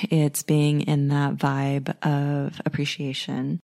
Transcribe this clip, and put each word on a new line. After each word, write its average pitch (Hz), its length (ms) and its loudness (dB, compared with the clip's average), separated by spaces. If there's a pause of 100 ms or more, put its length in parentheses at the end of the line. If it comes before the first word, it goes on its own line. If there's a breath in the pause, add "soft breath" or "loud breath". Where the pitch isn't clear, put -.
(100)
It's 151 320 2
being 147 400 4
in 143 260 2
that 143 280 0
vibe 139 640 0
of 143 640 0
appreciation. 143 920 -4 (160)